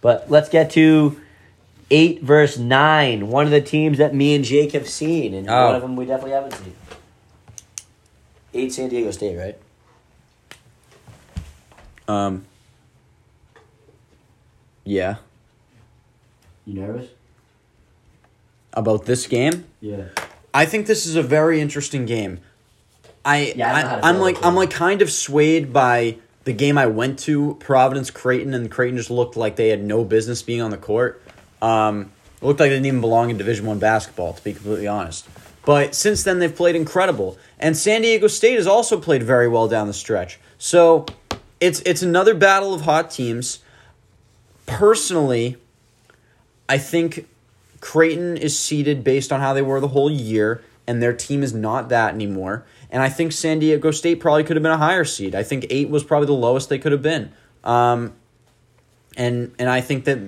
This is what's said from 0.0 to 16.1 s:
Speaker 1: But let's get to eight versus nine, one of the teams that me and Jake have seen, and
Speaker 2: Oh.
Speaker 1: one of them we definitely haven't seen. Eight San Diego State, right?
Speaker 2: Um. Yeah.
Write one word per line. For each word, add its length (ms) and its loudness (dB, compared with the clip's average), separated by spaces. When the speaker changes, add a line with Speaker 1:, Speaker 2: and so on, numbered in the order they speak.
Speaker 1:
But 280 2
let's 200 4
get 220 4
to 460 4
eight 320 4
versus 360 4
nine, 680 2
one 160 2
of 60 0
the 100 6
teams 380 0
that 160 4
me 200 2
and 80 0
Jake 300 2
have 160 -4
seen, 440 -4
and 160 -10
Speaker 2:
Oh. 180 4
Speaker 1:
one 80 2
of 60 -2
them 140 -8
we 100 -6
definitely 260 -4
haven't 240 -4
seen. 180 -18
Eight 180 -4
San 160 -6
Diego 220 -4
State, 260 -6
right? 200 -12
Speaker 2:
Um. 380 -4
Yeah. 320 -2